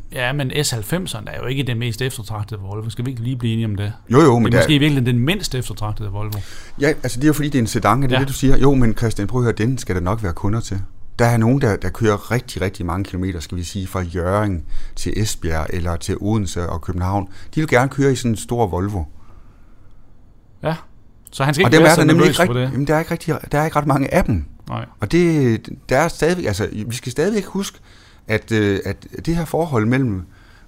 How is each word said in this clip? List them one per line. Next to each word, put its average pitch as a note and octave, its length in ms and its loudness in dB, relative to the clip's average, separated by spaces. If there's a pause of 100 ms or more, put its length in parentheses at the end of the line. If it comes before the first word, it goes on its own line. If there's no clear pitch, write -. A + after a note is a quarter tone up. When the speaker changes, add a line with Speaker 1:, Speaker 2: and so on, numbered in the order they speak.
(120)
Speaker 1:
Ja, B2+ 200 -4
men C#3 200 -4 (120)
S - 60 -2
halvfems B2+ 440 -6
er A2 60 -8 (200)
jo A#2 60 -8
ikke C3 160 -2
den B2 160 -2
mest A#2 240 -4
eftertragtede A2 580 -8
Volvo. G#2+ 300 -8
Skal A#2+ 160 -6
vi C3+ 40 -4
ikke A#2+ 120 -8
lige B2+ 140 -4
blive A#2 160 -2
enige A2+ 140 -2
om G#2 100 -4
det? G#2 160 -4 (180)
Speaker 2:
Jo, B2 100 8
jo, C3 180 8
men A2+ 60 4
Speaker 1:
Det - 40 2
er A#2+ 40 2
Speaker 2:
der A#2+ 120 4
Speaker 1:
måske D#3 100 2
i C#3+ 40 4
virkeligheden C3 380 2
den A#2+ 80 2
mindst F#3 300 -2
eftertragtede G#2+ 540 -6
Volvo. G#2 300 -6 (420)
Speaker 2:
Ja, C#3 80 2
altså, B2 320 -2
det C3+ 40 -2
er D3+ 40 6
jo D3 40 4
fordi, D3 160 0
det C#3 100 0
er A#2+ 40 2
en A2 40 0
sedan, A2 360 2
er C#3 40 2
det B2 80 2
Speaker 1:
Ja. C3 60 4
Speaker 2:
det, C#3 80 0
du C3+ 40 -6
siger? C3 240 8
Jo, C#3 180 8
men A#2 220 4
Christian, G#2+ 320 0
prøv B2+ 120 0
at B2 40 2
høre, A2+ 100 2 (140)
den C3 100 -2
skal - 160 -4
der F2+ 60 0
nok G2 220 -2
være F2+ 100 -2
kunder G#2+ 280 0
til. F#2+ 200 -4 (380)
Der A#2+ 80 6
er A#2 100 4
nogen, A#2 240 4
der, A2 160 2
der F#2 120 -4
kører G#2 420 0
rigtig, - 320 -2
rigtig F#2 240 -4
mange F2+ 180 -2
kilometer, F2+ 360 -6
skal F2 180 -10
vi F2 40 -6
sige, F#2 240 -6
fra F#2 160 -4
Hjørring F2+ 600 -2 (320)
til - 200 -4
Esbjerg E2 540 -2
eller F2 260 -2
til F2+ 240 -4
Odense F#2+ 480 -2
og E2+ 120 -6
København. F#2 480 -4 (260)
De D#3 60 0
vil D#3 80 -2
gerne B2+ 200 4
køre C#3 240 0
i - 20 2
sådan A#2+ 160 -2
en G#2+ 60 0
stor A#2+ 300 -2
Volvo. F#2 380 -4 (1600)
Speaker 1:
Ja, D3+ 120 -2 (580)
så C3+ 120 -2
han C#3 100 2
skal E3+ 100 4
Speaker 2:
Og - 40 6
Speaker 1:
ikke D#3 80 6
Speaker 2:
dem E3 60 10
Speaker 1:
være D#3+ 80 10
Speaker 2:
er E3 40 8
Speaker 1:
så E3+ 60 4
Speaker 2:
der D#3+ 60 6
nemlig D#3+ 180 6
Speaker 1:
nervøs - 40 6
Speaker 2:
ikke - 80 0
Speaker 1:
for E3+ 60 4 (120)
Speaker 2:
rigtig, B2+ 120 0
Speaker 1:
det. C3+ 60 -4
Speaker 2:
jamen, C3+ 140 -2
der D3+ 80 2
er D3+ 40 2
ikke E3 120 -4
rigtig, D#3+ 240 -2 (180)
der D3 60 2
er D3+ 60 2
ikke D#3+ 140 -2
ret D3 80 0
mange C3+ 280 0
af F3+ 100 4
dem. F2 200 0 (240)
Speaker 1:
Nej. A#1 160 -8 (160)
Speaker 2:
Og A2 120 -4
det, D#3 560 2 (200)
der B2+ 100 2
er E3 100 2
stadigvæk, E3+ 380 -2
altså, G2+ 220 -2 (180)
vi A#2 100 -8
skal B2 160 -10
stadigvæk F#3+ 320 -2
huske, - 340 -8 (500)
at, A2 240 -2
øh, G#2 320 2
at - 220 -8 (200)
det E3 100 0
her E3+ 80 -2
forhold D3 420 0
mellem A#2+ 360 0 (460)